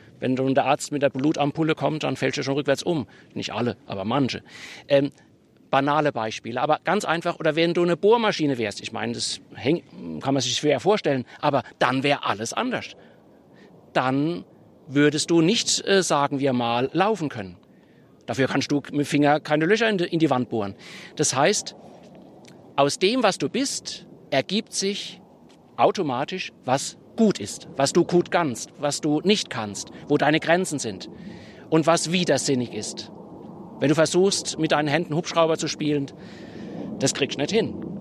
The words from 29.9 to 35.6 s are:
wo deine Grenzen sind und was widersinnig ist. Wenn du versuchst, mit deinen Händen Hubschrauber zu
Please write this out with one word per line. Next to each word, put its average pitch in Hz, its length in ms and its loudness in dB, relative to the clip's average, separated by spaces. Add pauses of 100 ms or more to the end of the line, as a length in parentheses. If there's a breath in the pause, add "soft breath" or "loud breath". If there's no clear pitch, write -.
wo 147 100 4
deine 151 220 4
Grenzen 165 380 0
sind 101 320 -8 (600 loud breath)
und 160 180 4
was 165 240 2
widersinnig 143 600 0
ist. - 380 -10 (680)
Wenn 135 100 4
du 147 60 6
versuchst, 175 640 2
mit 160 140 2
deinen 151 160 2
Händen 151 260 0
Hubschrauber 165 420 2
zu 160 100 -4